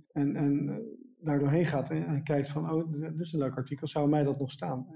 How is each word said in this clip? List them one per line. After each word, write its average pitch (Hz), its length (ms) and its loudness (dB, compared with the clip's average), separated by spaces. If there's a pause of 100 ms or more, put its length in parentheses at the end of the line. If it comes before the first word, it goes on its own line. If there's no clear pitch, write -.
(120)
en, 143 240 0
en, 143 320 2
eh, 202 80 -4 (440)
daar 147 180 2
doorheen 147 280 4
gaat 143 240 0
en, 160 160 0
en 151 160 0
kijkt 143 260 0
van, 160 220 -4
"Oh, 160 220 0
dit 156 280 -6
is 165 120 -6
een 165 60 0
leuk 131 180 0
artikel, 135 300 -6
zou 147 220 2
mij 151 140 6
dat 143 160 2
nog 139 120 -4
staan?" 165 460 -6